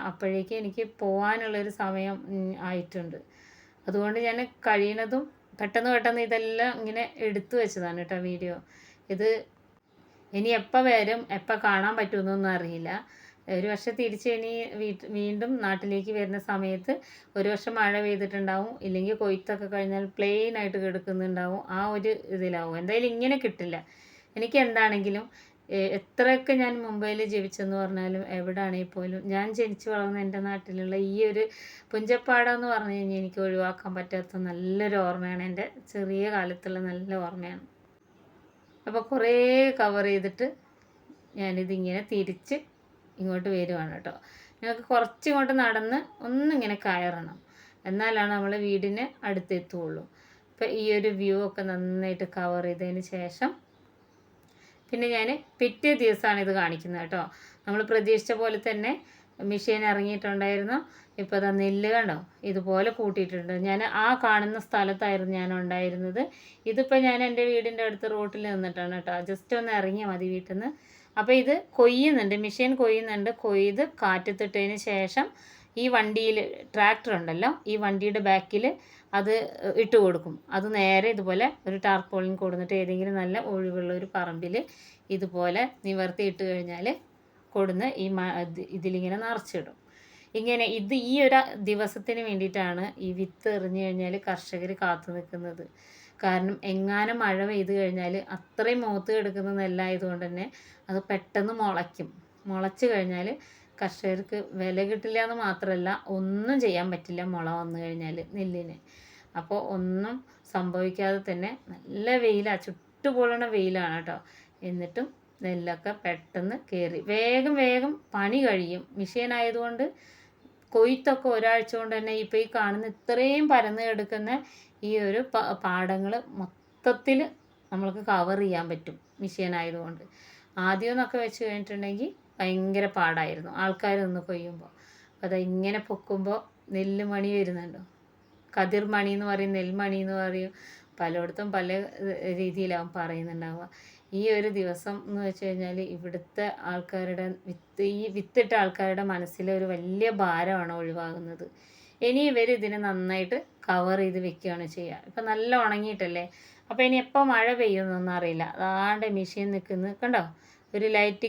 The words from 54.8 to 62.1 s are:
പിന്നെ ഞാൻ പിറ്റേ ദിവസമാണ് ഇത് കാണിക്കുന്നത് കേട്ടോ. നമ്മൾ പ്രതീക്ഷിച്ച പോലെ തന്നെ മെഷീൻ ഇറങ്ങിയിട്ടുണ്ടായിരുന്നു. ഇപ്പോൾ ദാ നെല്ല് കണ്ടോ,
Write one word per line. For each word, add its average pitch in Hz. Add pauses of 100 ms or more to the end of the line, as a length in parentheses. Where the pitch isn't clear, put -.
പിന്നെ 240
ഞാൻ 226 (320)
പിറ്റേ 254 (100)
ദിവസമാണ് 214
ഇത് 196
കാണിക്കുന്നത് 170
കേട്ടോ. 170 (420)
നമ്മൾ 208
പ്രതീക്ഷിച്ച 220
പോലെ 220 (100)
തന്നെ 220 (600)
മെഷീൻ 214
ഇറങ്ങിയിട്ടുണ്ടായിരുന്നു. 202 (440)
ഇപ്പോൾ 196
ദാ 202 (120)
നെല്ല് 196
കണ്ടോ, 214 (340)